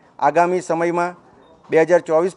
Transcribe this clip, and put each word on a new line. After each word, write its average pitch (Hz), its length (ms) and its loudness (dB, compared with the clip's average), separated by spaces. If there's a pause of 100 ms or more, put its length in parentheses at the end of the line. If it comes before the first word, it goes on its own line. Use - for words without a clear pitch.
(180)
આગામી 170 480 0
સમયમાં 175 500 -4 (540)
બે 160 180 4
હજાર 170 200 4
ચોવીસ 170 280 0